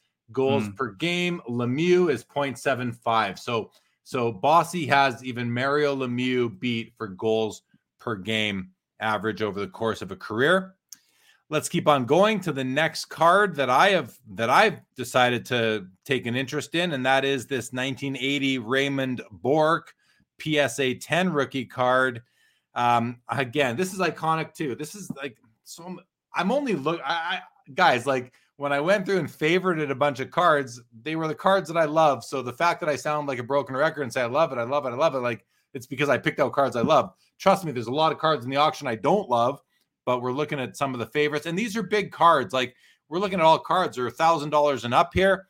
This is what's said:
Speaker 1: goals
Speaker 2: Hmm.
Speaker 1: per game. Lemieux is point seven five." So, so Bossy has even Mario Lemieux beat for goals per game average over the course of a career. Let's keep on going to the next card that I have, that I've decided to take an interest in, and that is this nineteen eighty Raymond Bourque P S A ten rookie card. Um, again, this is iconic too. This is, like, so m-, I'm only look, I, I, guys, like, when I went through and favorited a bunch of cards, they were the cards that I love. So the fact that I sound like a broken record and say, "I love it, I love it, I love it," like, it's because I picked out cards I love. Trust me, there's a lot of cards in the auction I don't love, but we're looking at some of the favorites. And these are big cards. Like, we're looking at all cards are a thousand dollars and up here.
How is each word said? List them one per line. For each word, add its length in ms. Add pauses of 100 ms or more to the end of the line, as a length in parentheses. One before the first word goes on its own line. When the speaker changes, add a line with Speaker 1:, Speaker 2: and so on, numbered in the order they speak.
(300)
Speaker 1:
goals 360
Speaker 2:
Hmm. 80
Speaker 1:
per 180
game. 560
Lemieux 640
is 100
point 340
seven 360
five." 480
So, 320 (320)
so 260
Bossy 560
has 380
even 280
Mario 440
Lemieux 640
beat 360
for 120
goals 540 (360)
per 160
game 560 (300)
average 420
over 160
the 80
course 340
of 120
a 40
career. 600 (720)
Let's 180
keep 180
on 200
going 340
to 120
the 120
next 400
card 520
that 120
I 220
have, 280 (120)
that 180
I've 320 (160)
decided 500
to 400 (200)
take 180
an 120
interest 380
in, 180
and 120
that 180
is 240
this 240
nineteen 460
eighty 400
Raymond 640 (100)
Bourque 640 (460)
P 200
S 220
A 140
ten 360
rookie 360
card. 560 (520)
Um, 540
again, 480
this 160
is 80
iconic 540
too. 200
This 200
is, 220
like, 200 (260)
so 220
m-, 160 (340)
I'm 160
only 220
look, 320
I, 80
I, 280 (340)
guys, 300
like, 280 (240)
when 160
I 80
went 260
through 120
and 100
favorited 600
a 40
bunch 240
of 140
cards, 480 (220)
they 120
were 140
the 80
cards 320
that 80
I 80
love. 400
So 180
the 120
fact 260
that 80
I 80
sound 320
like 100
a 60
broken 320
record 260
and 100
say, 100
"I 40
love 240
it, 80
I 60
love 220
it, 40
I 40
love 200
it," 40
like, 260 (300)
it's 120
because 220
I 80
picked 240
out 140
cards 200
I 60
love. 320 (260)
Trust 280
me, 40
there's 160
a 60
lot 200
of 60
cards 260
in 60
the 60
auction 320
I 80
don't 320
love, 320 (440)
but 160
we're 120
looking 260
at 180
some 180
of 60
the 60
favorites. 400
And 100
these 200
are 60
big 280
cards. 420
Like, 220 (340)
we're 120
looking 180
at 60
all 140
cards 400
are 100
a 20
thousand 400
dollars 340
and 80
up 220
here. 360